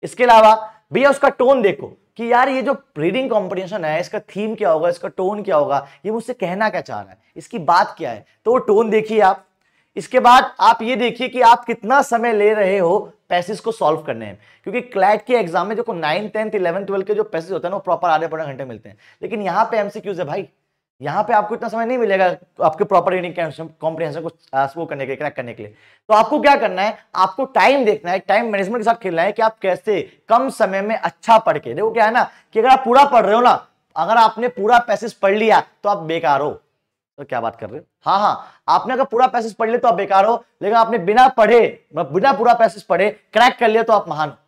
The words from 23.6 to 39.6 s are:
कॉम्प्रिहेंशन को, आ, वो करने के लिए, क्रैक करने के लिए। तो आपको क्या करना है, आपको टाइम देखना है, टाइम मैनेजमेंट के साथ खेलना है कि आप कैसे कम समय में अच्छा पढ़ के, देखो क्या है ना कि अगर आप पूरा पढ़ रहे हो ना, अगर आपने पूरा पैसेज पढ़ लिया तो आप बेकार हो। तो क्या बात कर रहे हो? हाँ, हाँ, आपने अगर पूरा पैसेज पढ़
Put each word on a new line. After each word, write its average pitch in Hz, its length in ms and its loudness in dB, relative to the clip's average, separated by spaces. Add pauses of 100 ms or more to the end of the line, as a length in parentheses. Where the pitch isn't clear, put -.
कॉम्प्रिहेंशन 160 400 -6
को, 165 100 -10 (240)
आ, 135 120 2
वो 160 200 -8
करने 139 180 -8
के 123 40 -10
लिए, 135 80 -6
क्रैक 143 200 -8
करने 120 180 -10
के 117 80 -18
लिए। 104 120 -18 (340)
तो 214 60 4
आपको 226 260 2
क्या 277 160 6
करना 190 260 -2
है, 214 160 -4 (180)
आपको 190 280 0 (100)
टाइम 240 300 4
देखना 196 260 -2
है, 190 100 -2
टाइम 220 320 -2
मैनेजमेंट 196 260 -4
के 220 60 -6
साथ 233 180 -2
खेलना 170 200 -2
है 202 100 -2
कि 226 100 -4
आप 220 160 -2
कैसे 185 420 -2 (280)
कम 247 220 2
समय 196 320 -2
में 214 140 -4
अच्छा 220 440 2
पढ़ 151 180 0
के, 123 160 -10
देखो 208 160 -2
क्या 220 140 2
है 220 80 0
ना 233 180 0 (220)
कि 220 60 -2
अगर 220 100 2
आप 262 160 6
पूरा 254 220 6
पढ़ 254 200 4
रहे 202 80 2
हो 233 60 4
ना, 240 140 4 (420)
अगर 175 200 0
आपने 226 340 2
पूरा 214 300 2
पैसेज 226 340 -4
पढ़ 196 200 0
लिया 214 260 4 (220)
तो 202 60 -2
आप 196 160 -2
बेकार 156 360 0
हो। 147 100 -2
तो - 760 -20
क्या 123 160 -6
बात 113 160 -6
कर 107 120 -14
रहे 110 100 -16
हो? 151 60 -20 (220)
हाँ, 175 140 0
हाँ, - 480 -4
आपने 185 260 0
अगर 254 100 0
पूरा 247 220 0
पैसेज 226 280 -4
पढ़ 226 140 -4